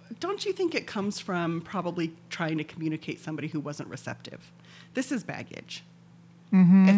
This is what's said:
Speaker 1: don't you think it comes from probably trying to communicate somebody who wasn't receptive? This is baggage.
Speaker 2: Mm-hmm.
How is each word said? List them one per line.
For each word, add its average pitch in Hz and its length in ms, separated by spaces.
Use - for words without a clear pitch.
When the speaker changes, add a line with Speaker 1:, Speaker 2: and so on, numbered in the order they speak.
Speaker 1:
don't 403 260
you 392 80
think 359 220
it - 120
comes 202 320
from 170 420
probably 170 520
trying 165 300
to 151 40
communicate 156 560
somebody 151 300
who 156 100
wasn't 143 300
receptive? - 640
This 262 180
is 240 120
baggage. - 600
Speaker 2:
Mm-hmm. 190 340